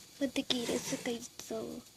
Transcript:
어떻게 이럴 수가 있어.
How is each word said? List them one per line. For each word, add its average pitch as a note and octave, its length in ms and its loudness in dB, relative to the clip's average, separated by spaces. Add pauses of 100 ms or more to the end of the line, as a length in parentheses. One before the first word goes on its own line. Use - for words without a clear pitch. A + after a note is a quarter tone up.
(220)
어떻게 C4+ 360 2
이럴 A#3 220 4
수가 - 320 0
있어. A3+ 520 -4 (340)